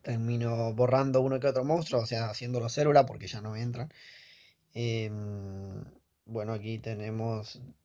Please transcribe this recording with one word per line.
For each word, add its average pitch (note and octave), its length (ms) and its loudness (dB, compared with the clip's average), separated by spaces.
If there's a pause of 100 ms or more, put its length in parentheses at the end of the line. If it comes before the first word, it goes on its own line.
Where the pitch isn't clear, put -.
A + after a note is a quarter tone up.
termino A#2 720 0
borrando C3 460 6
uno C3 180 2
que B2+ 80 0
otro B2+ 180 2
monstruo, D3 380 2
o A2+ 40 -4
sea, A2+ 240 -2
haciéndolo A#2+ 380 -4
célula D3 380 6
porque - 220 -10
ya G#2+ 120 -8
no G#2+ 120 -6
me A2 100 -6
entran. B2 300 -6 (840)
Em, G#2 1080 -4 (420)
bueno, A2 260 -4
aquí A2 260 -4
tenemos A2 840 -4 (220)